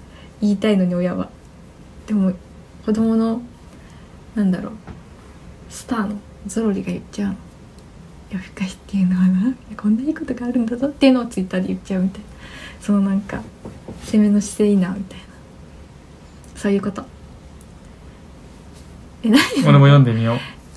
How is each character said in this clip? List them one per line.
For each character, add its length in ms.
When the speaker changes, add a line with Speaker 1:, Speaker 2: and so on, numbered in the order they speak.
Speaker 1:
言 100
い 60
た 120
い 80
の 80
に 80
親 220
は。 140
で 80
も、 200
子 80
供 220
の、 260
な 80
ん 80
だ 100
ろ 80
う、 40
ス 160
タ 80
ー 120
の 100
ゾ 160
ロ 100
リ 120
が 80
言 80
っ 120
ち 120
ゃ 20
う 40
の。 60
「夜 140
更 80
か 140
し 100
っ 20
て 60
い 80
う 20
の 80
は 120
な、 240
こ 140
ん 80
な 60
い 80
い 20
こ 100
と 120
が 100
あ 60
る 80
ん 80
だ 100
ぞ」 100
っ 40
て 160
い 20
う 40
の 80
を 40
Twitter 360
で 80
言 80
っ 60
ち 120
ゃ 40
う 40
み 60
た 100
い 20
な。 60
そ 120
の 100
な 120
ん 80
か、 200
攻 160
め 80
の 100
姿 260
勢 40
い 40
い 40
な、 120
み 160
た 100
い 20
な。 80
そ 140
う 20
い 60
う 40
こ 100
と。 120
え、 60
何？ 120
Speaker 2:
俺 120
も 80
読 100
ん 60
で 100
み 100
よ 120
う。 20